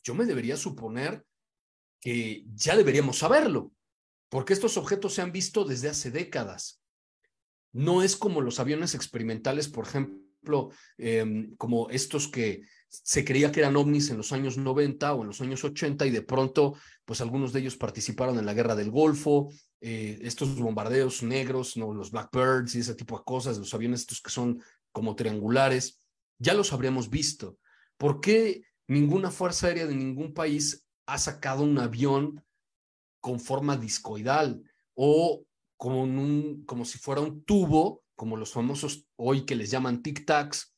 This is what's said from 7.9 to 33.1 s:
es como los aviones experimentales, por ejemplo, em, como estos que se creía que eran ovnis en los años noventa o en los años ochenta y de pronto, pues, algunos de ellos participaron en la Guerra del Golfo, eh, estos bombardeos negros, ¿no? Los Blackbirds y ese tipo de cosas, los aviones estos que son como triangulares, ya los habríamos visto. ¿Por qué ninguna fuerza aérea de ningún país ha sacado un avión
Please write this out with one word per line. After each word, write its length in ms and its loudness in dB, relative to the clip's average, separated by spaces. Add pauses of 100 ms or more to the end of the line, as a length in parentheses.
es 140 2
como 240 0
los 200 -2
aviones 340 0
experimentales, 720 -4
por 180 -8
ejemplo, 840 -4 (280)
em, 580 -2
como 340 0
estos 380 -2
que 340 -2 (260)
se 360 -2
creía 260 4
que 100 0
eran 160 6
ovnis 340 4
en 80 -4
los 140 -6
años 260 -2
noventa 560 0
o 80 -2
en 60 -6
los 120 -12
años 240 -4
ochenta 400 -2
y 60 2
de 120 0
pronto, 520 2 (300)
pues, 160 -6
algunos 320 -2
de 80 0
ellos 160 -6
participaron 640 -2
en 80 0
la 80 -2
Guerra 200 2
del 160 -2
Golfo, 600 4 (300)
eh, 420 -8
estos 340 -4
bombardeos 680 0
negros, 540 -2
¿no? 180 -4
Los 160 -8
Blackbirds 640 2
y 60 0
ese 140 -4
tipo 220 -10
de 80 -14
cosas, 320 -4
los 160 -8
aviones 280 -2
estos 200 -8
que 100 -12
son 320 -2 (300)
como 240 -4
triangulares, 880 0 (340)
ya 160 2
los 180 2
habríamos 360 0
visto. 500 -4 (380)
¿Por 240 2
qué 420 4 (260)
ninguna 420 4
fuerza 380 0
aérea 180 0
de 100 -2
ningún 380 -4
país 520 -2 (200)
ha 120 -4
sacado 440 -2
un 160 4
avión 680 0 (760)